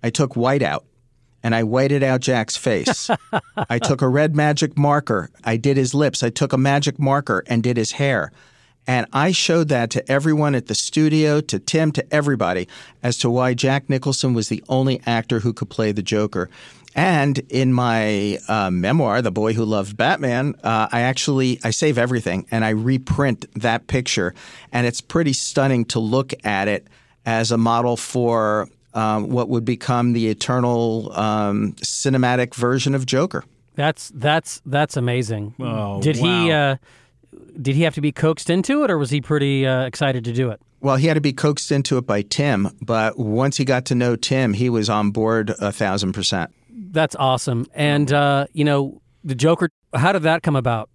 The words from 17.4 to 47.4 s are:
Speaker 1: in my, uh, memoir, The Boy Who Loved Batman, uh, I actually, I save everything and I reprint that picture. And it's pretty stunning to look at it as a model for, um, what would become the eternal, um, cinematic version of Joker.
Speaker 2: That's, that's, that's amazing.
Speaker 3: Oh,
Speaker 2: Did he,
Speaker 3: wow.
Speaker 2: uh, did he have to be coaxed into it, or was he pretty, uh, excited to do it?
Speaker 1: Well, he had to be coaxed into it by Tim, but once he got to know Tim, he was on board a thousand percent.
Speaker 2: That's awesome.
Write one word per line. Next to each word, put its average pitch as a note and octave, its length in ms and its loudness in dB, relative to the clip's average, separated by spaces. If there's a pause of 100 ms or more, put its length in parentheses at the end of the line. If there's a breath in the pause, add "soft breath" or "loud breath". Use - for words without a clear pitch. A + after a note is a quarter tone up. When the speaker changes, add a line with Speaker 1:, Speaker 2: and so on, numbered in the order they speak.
Speaker 1:
in C3 240 2
my, G#2+ 640 0 (100)
uh, G#2 220 0
memoir, G#2+ 540 2
The A2 80 0
Boy A2 220 0
Who A2+ 120 0
Loved G#2 320 -2
Batman, C#3 560 0 (100)
uh, A2 280 0
I A#2 100 0
actually, C3 640 0
I A2+ 80 0
save D3 260 0
everything A#2 540 0
and A2+ 120 0
I A2 60 0
reprint B2+ 760 0 (100)
that A#2 320 -2
picture. G#2+ 480 -2 (360 loud breath)
And A#2+ 140 0
it's A#2+ 160 -2
pretty D#3+ 320 0
stunning C3 520 0
to - 140 -2
look B2+ 340 0 (120)
at G2+ 220 0
it G2+ 200 -2 (380 soft breath)
as A2+ 260 0
a A#2+ 60 2
model A#2 400 2
for, A2+ 720 0 (240)
um, G#2+ 360 -2
what A#2+ 200 -2
would A#2 160 -2
become A#2+ 480 0
the A2+ 140 0
eternal, A#2 880 0
um, G#2 540 0 (100)
cinematic B2+ 720 0
version B2+ 400 0
of C3 140 -2
Joker. C3+ 360 -2 (300)
Speaker 2:
That's, - 400 -2
that's, D3+ 520 -2
that's C#3+ 300 0
amazing. A#2+ 640 -2
Speaker 3:
Oh, G#2+ 400 -6
Speaker 2:
Did C#3 180 2
he, E3+ 320 2
Speaker 3:
wow. - 0 - (240)
Speaker 2:
uh, - 20 -2 (840 soft breath)
did C3 160 0
he D3+ 80 4
have D#3+ 120 0
to D3+ 60 -6
be D3 100 0
coaxed D#3+ 400 0
into C4+ 320 2
it, A#3+ 80 0
or E3 80 0
was C#3 100 -2
he D3 100 0
pretty, C#3 460 0
uh, C3 200 0
excited B2+ 400 -2
to A#2+ 80 -4
do B2 180 0
it? G#2 100 -12 (180)
Speaker 1:
Well, C3+ 180 2
he C#3+ 100 2
had D#3+ 80 4
to D3+ 60 2
be C#3+ 120 0
coaxed D3 380 -2
into C#3 260 0
it B2+ 80 -2
by G#2 160 0
Tim, A2 480 0 (140)
but A2 340 0
once A#2+ 400 0
he C#3 80 0
got B2+ 200 0
to C3 100 0
know A#2+ 200 2
Tim, B2+ 380 0
he B2 160 0
was A2+ 220 0
on G#2 180 2
board A2 400 0 (100)
a G2+ 120 0
thousand G2 420 -2
percent. F#2 380 -4 (240)
Speaker 2:
That's F3+ 400 -2
awesome. C3 580 0